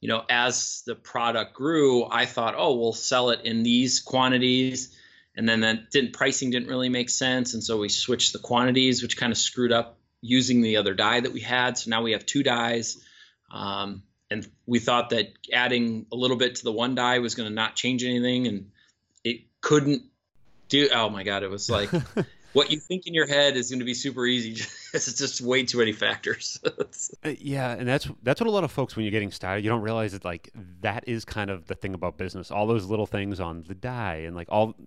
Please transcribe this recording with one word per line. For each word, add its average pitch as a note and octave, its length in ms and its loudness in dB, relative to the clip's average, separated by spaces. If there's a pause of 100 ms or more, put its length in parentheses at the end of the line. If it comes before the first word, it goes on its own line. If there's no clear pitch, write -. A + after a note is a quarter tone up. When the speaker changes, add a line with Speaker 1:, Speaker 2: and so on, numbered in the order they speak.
Speaker 1:
you A2+ 80 -6
know, A2+ 220 0
as B2 560 0
the A#2 80 -6
product A#2 580 -2
grew, C3+ 580 4
I A#2+ 140 2
thought, A#2 320 -2
"Oh, D3+ 200 2
we'll A2+ 180 0
sell B2 360 2
it A#2 140 0
in A2+ 200 0
these A#2+ 360 4
quantities." B2+ 960 2 (420)
And A2 80 0
then A2+ 140 4
that A2 300 0
didn't, B2 240 2
pricing C3+ 360 0
didn't B2 180 -2
really B2+ 200 -2
make B2 220 -2
sense. B2+ 420 0
And A2 100 -6
so A2+ 140 -2
we G#2 140 0
switched - 420 0
the - 60 -10
quantities, B2 640 4
which A#2 160 -4
kinda A#2 160 0
screwed A#2+ 380 0
up A#2 260 0 (240)
using B2+ 400 4
the A2 160 4
other G2+ 160 2
die A2 260 2
that A#2+ 120 -2
we - 80 -8
had. B2 360 0
So - 140 -6
now A2+ 120 0
we A2+ 100 0
have G2+ 120 -2
two C#3+ 180 0
dies. A#2 540 0 (540)
Um, G2+ 520 -8 (280)
and G#2+ 180 -8 (160)
we A#2+ 140 0
thought A#2+ 320 0
that G#2+ 240 0 (180)
adding A#2+ 580 0
a A#2 60 -8
little B2+ 220 2
bit B2 180 0
to - 80 -12
the A#2 80 -2
one A#2+ 220 -2
die B2 240 2
was A#2+ 160 -2
gonna A2 160 -6
not A2 260 -2
change B2 260 0
anything, B2 440 0
and G2+ 240 -4 (540)
it A#2 180 -4 (180)
couldn't D3 440 4 (640)
do, C#3+ 240 4
oh A2+ 180 2
my G2+ 120 -6
God, G2 200 -2
it F#2+ 80 -4
was G2+ 180 -8
like, G2+ 220 0 (320)
Speaker 2:
<laughs> - 300 -10
Speaker 1:
what C#3+ 180 4
you D3+ 100 -2
think F#3 260 -6
in E3+ 60 -12
your D#3+ 140 4
head C#3+ 300 4
is A#2+ 140 -2
gonna B2+ 140 -4
be B2 100 -4
super B2+ 320 -4
easy. A2+ 440 0
<laughs> - 40 -18 (200)
It's D3+ 180 -2
just B2+ 300 -4
way B2+ 220 2
too A#2+ 140 -2
many A2 140 4
factors. - 720 -4
<laughs> - 60 2 (540)
Speaker 2:
Uh, D3+ 140 -4
yeah, C3+ 340 -4
and A#2+ 140 -4
that's, C#3 220 0 (140)
that's C3 180 2
what A#3 60 0
a A3+ 40 2
lot G3+ 140 2
of C3 80 -4
folks, - 240 -4
when A2 80 -2
you're G#2 60 -2
getting G#2 200 0
started, F#2+ 320 -4
you G#2+ 80 0
don't A#2 120 0
realize A2 300 -2
that, G2 120 -12
like, E2+ 260 -8 (300)
that G#2 260 -2
is A2+ 180 -4
kind G2+ 260 -4
of F2+ 160 -8
the F#2 80 -6
thing G2 180 -6
about F2 240 -6
business. F#2 340 -8
All G#2 160 0
those A2 200 2
little G#2+ 200 -2
things G2+ 340 -4
on E2+ 280 -6
the F#2+ 60 -10
die G2 520 -6
and, E2+ 80 -8
like, E2+ 160 -10
all G#2+ 240 4 (120)